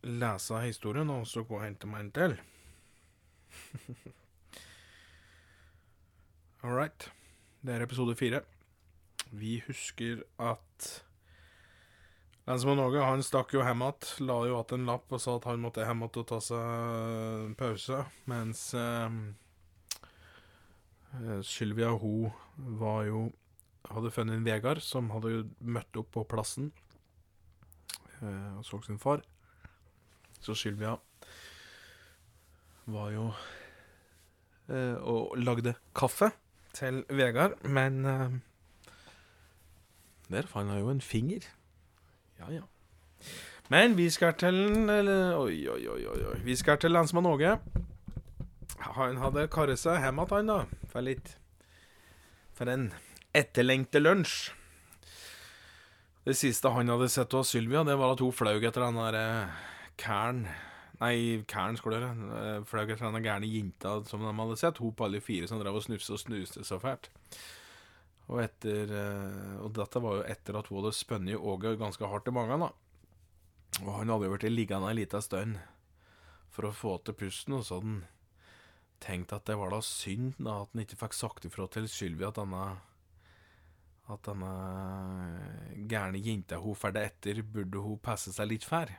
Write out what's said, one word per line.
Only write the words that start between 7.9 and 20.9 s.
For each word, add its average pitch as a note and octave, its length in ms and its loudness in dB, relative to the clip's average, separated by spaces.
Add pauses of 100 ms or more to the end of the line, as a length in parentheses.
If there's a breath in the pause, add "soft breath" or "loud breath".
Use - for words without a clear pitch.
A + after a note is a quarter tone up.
fire. B2+ 220 2 (920)
Vi A2 320 -4
husker A#2 560 -8 (180)
at - 640 -6 (1400 soft breath)
Lensmann C3 320 2
Åge, C3+ 240 4
han C3 180 4
stakk C3 300 0
jo C3+ 80 4
hjem B2 240 2
att, - 400 -4
la A#2+ 240 2
jo B2 80 2
att A#2 160 -4
en B2 160 0
lapp A#2+ 240 -2
og B2+ 80 -2
sa B2 160 0
at A#2+ 80 -6
han A#2+ 160 -2
måtte A#2 240 -2
hjem A#2 180 0
att A#2 140 -6
og A#2 100 -4
ta A2+ 140 -2
seg A#2 180 -2 (840)
en G#2+ 100 -6
pause, C3 500 -2 (200)
mens, A2+ 500 -4
ehm, A2+ 640 -2 (1800 loud breath)